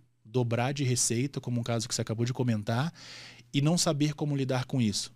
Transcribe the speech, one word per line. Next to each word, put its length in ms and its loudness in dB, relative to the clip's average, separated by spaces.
dobrar 500 0
de 80 -2
receita, 580 0
como 200 -2
um 20 -2
caso 240 -2
que 80 -8
você 80 -2
acabou 240 -2
de 60 0
comentar, 600 0
e 80 4
não 160 4
saber 340 0
como 240 -2
lidar 300 -2
com 160 0
isso. 340 0